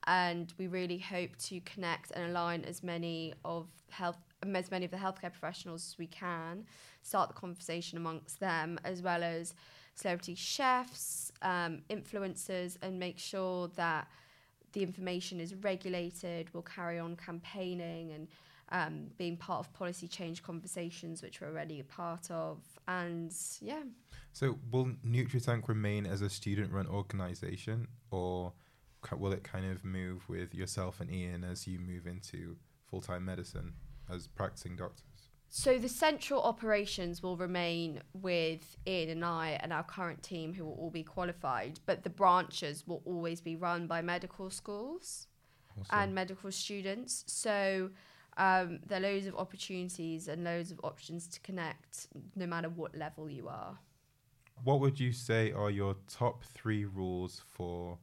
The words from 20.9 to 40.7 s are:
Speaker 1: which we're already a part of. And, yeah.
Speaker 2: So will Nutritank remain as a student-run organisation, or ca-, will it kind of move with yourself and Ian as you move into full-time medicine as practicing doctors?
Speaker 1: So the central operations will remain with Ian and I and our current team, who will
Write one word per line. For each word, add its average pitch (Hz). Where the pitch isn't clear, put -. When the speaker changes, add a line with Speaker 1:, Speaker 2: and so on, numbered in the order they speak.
Speaker 1:
which -
we're -
already 156
a 131
part 170
of. 160
And, 170
yeah. 285
Speaker 2:
So 135
will 127
Nutritank 117
remain 104
as 95
a 101
student-run 98
organisation, 95
or 90
ca-, -
will 95
it 95
kind 95
of 90
move 92
with 90
yourself 92
and 85
Ian 90
as 90
you 90
move 90
into 87
full-time 90
medicine 90
as 87
practicing 92
doctors? 90
Speaker 1:
So 262
the 247
central 285
operations 202
will 180
remain 170
with 170
Ian 180
and 165
I 160
and 165
our 156
current 170
team, 165
who 180
will 156